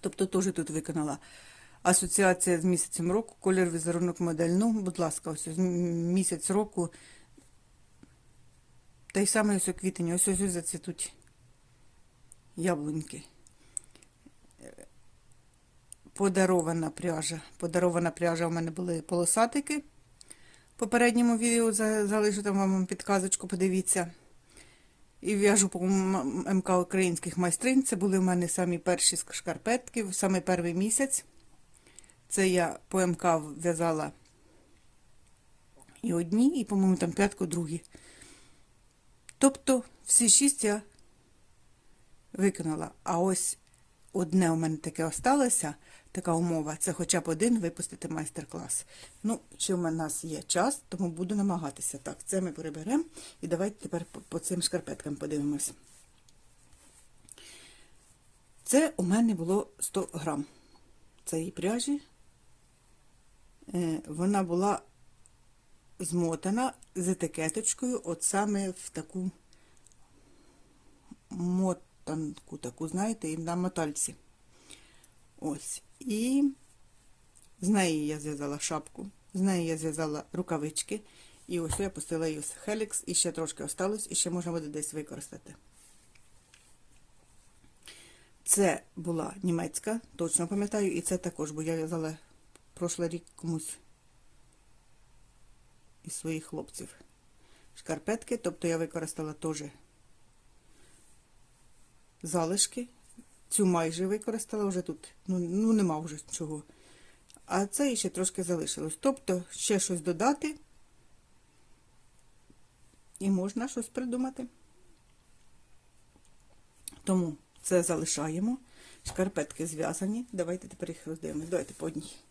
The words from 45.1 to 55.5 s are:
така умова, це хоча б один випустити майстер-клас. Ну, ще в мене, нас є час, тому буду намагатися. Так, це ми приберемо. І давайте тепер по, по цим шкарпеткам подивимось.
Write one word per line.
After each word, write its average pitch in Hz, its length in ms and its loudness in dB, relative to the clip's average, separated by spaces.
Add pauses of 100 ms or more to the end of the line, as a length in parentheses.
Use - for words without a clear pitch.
така 175 220 0
умова, 160 420 0
це 175 160 -2
хоча 170 280 0
б - 80 -6
один 214 300 2
випустити - 500 -6
майстер-клас. - 800 -6 (360)
Ну, 226 180 -2 (160)
ще - 180 0
в 180 40 0
мене, 165 180 0
нас 156 280 -4
є 156 180 -6
час, 226 460 0
тому 180 200 -2
буду 175 260 -4
намагатися. 180 640 -2
Так, - 180 -10 (100)
це 190 140 0
ми 180 120 -2
приберемо. 160 520 -2 (360)
І - 60 -8
давайте 185 360 -2
тепер 175 220 -4
по, - 160 -16
по - 180 -8
цим 175 240 -2
шкарпеткам - 540 -4
подивимось. 147 560 -2 (3000)